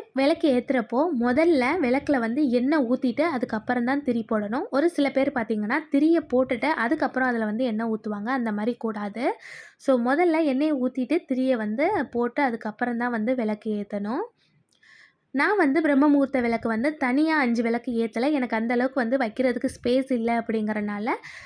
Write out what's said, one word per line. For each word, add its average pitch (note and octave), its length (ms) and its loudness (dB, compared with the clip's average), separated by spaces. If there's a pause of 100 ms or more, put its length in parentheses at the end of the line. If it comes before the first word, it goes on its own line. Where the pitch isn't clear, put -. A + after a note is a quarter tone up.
(120)
விளக்கு D4+ 400 2
ஏத்துறப்போ B3 480 0 (200)
முதல்ல B3+ 440 2 (160)
விளக்குல C#4 380 2
வந்து A#3+ 320 0
எண்ணெய் B3+ 400 2
ஊத்திட்டு B3+ 300 0
அதுக்கப்புறம் B3 640 -2
தான் C#4 180 0
திரி A#3 300 -2
போடணும். A3 380 -2
ஒரு D4 200 2
சில C#4+ 200 0
பேர் C4+ 220 0
பார்த்தீங்கன்னா A3 460 -2 (120)
திரியை D#4 320 4 (100)
போட்டுட்டு B3+ 320 0
அதுக்கப்புறம் C4 640 0
அதுல A#3 160 -2
வந்து G#3+ 200 -2
எண்ணெய் A3+ 220 -2
ஊத்துவாங்க. G#3+ 400 -4
அந்த A#3+ 260 -2
மாதிரி G#3+ 240 -2
கூடாது. G#3 480 -6 (520)
So, B3+ 360 2
முதல்ல E4 320 2
எண்ணெயை D4 300 2
ஊத்திட்டு B3+ 440 0 (140)
திரியை B3+ 240 2
வந்து C4 540 0
போட்டு A#3+ 320 -2
அதுக்கப்புறம் A#3+ 540 -2
தான் A#3+ 140 -2
வந்து A#3 240 0
விளக்கு A3 360 -4
ஏத்தணும். G#3 540 -4 (1080)
நான் D#4+ 220 2
வந்து D#4+ 260 4
பிரம்ம D4 260 4
முகூர்த்த C#4 320 2
விளக்கு A#3 280 -2
வந்து A#3 280 -2
தனியா D4 400 2
அஞ்சு A#3+ 260 2
விளக்கு A#3 300 -2
ஏத்தல. A3+ 400 0
எனக்கு B3 240 0
அந்த A#3 180 0
அளவுக்கு C4 260 0
வந்து A#3 160 0
வைக்கிறதுக்கு B3+ 600 0
ஸ்பேஸ் C4 360 0
இல்ல A#3 260 0
அப்படிங்கறனால G#3+ 720 -4 (360)